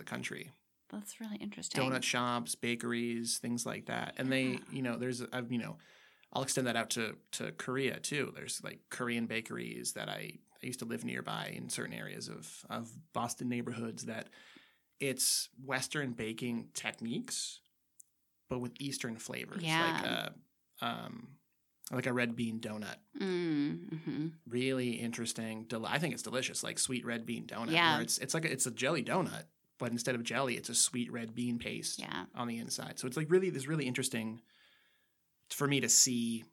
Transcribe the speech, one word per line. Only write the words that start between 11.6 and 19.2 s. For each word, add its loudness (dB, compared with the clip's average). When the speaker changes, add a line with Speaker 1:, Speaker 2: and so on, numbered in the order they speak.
Speaker 1:
certain -4
areas -8
of, -12
of -6
Boston -2
neighborhoods -4
that -6
it's 2
Western 0
baking -2
techniques, -4
but 0
with -2
Eastern -4
flavors, -6